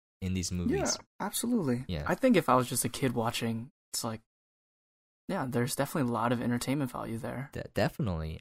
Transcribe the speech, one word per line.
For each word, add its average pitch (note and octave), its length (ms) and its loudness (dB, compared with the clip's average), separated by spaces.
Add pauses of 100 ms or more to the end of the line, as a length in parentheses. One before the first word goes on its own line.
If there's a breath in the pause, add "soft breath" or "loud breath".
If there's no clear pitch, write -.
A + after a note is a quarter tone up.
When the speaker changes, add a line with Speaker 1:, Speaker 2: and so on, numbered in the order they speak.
(220)
Speaker 1:
in F#2 120 0
these F2+ 180 0
movies. F2+ 280 2
Speaker 2:
Yeah, - 460 -4
absolutely. F#3 640 0
Speaker 1:
Yeah. - 200 -4
Speaker 2:
I E3+ 80 0
think B3+ 200 6
if E3 140 4
I B2 60 8
was B2+ 120 4
just B2+ 160 0
a A#2+ 60 0
kid B2+ 240 0
watching, A#2 560 -2 (240)
it's - 100 -4
like, A2+ 160 -6 (1120)
yeah, F3 180 -2
there's A#2+ 280 0
definitely C3+ 340 0
a A#2+ 40 0
lot A#2 200 2
of A#2 80 0
entertainment B2+ 500 0
value A2 260 -6
there. B2 360 -6
Speaker 1:
De-, - 100 -6 (100)
definitely. E2+ 680 0